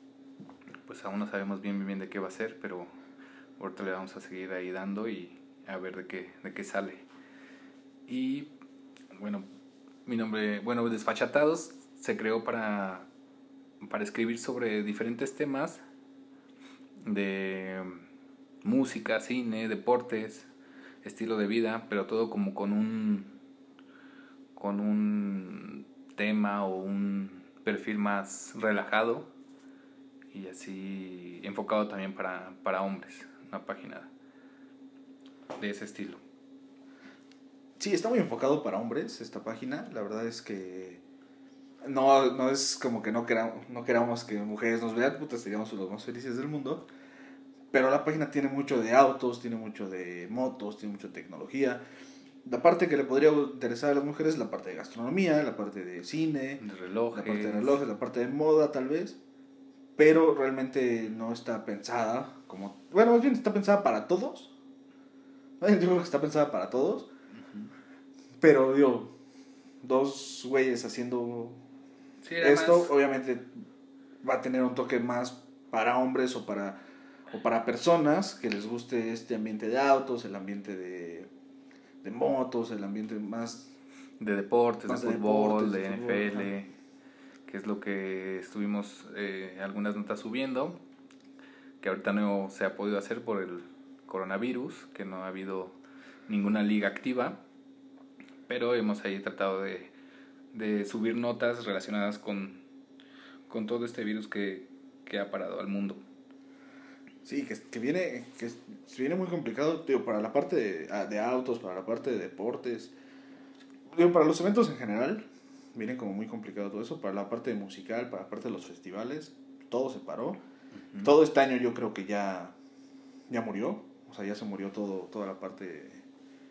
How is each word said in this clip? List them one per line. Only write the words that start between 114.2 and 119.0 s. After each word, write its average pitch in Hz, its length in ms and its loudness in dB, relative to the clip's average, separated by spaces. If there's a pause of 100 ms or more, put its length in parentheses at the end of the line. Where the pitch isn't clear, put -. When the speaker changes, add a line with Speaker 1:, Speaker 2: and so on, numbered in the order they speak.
Speaker 2:
los 156 160 4
eventos 208 280 4
en - 80 -4
general, 127 480 -2 (520)
viene 117 200 -4
como 107 160 -6
muy 104 140 -6
complicado 104 460 -8
todo 104 100 -6
eso, 165 180 -8
para 98 140 -4
la 101 140 -4
parte 117 260 -4
musical, 104 560 -6
para 95 140 -8
la - 40 -20
parte 107 200 -8
de 107 60 -4
los - 120 -10
festivales, 110 640 -10 (360)